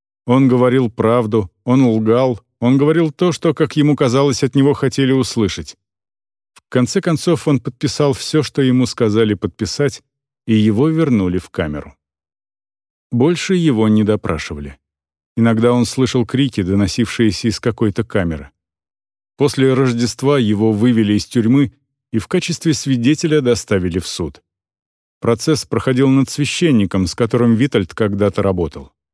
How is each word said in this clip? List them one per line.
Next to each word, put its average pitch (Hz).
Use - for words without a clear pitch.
Он 131
говорил 123
правду, 110
он 131
лгал, 113
он 123
говорил 156
то, 180
что, 160
как -
ему 147
казалось, 139
от 131
него 139
хотели 135
услышать. 113
В -
конце 127
концов, 165
он 139
подписал 143
все, 156
что -
ему 127
сказали 110
подписать, -
и 113
его 110
вернули 117
в -
камеру. 76
Больше 156
его 135
не 107
допрашивали. 80
Иногда 117
он 123
слышал 123
крики, 127
доносившиеся 101
из 107
какой-то 110
камеры. 82
После 135
Рождества 127
его 110
вывели 110
из 101
тюрьмы 120
и 113
в -
качестве 165
свидетеля 147
доставили 95
в -
суд. -
Процесс 117
проходил 127
над 135
священником, 110
с -
которым 117
Витальд 113
когда-то 101
работал. 90